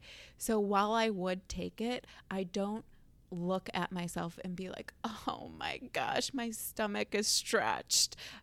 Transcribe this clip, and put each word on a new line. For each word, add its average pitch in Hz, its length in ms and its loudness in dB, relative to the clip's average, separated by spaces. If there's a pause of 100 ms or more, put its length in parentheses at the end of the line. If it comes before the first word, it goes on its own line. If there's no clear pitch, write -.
(380)
So 220 200 4
while 202 340 6
I 226 180 6
would 185 360 -2
take 180 320 -6
it, 240 280 -2 (240)
I 190 140 0
don't 202 420 -2 (440)
look 180 440 0
at 180 180 0
myself 175 500 -4
and 180 140 -6
be 185 140 -8
like, - 240 -10 (100)
"Oh - 540 -4
my 156 200 -4 (140)
gosh, - 400 0
my 233 200 -2
stomach 214 640 -2
is 214 140 2
stretched." - 880 2 (260)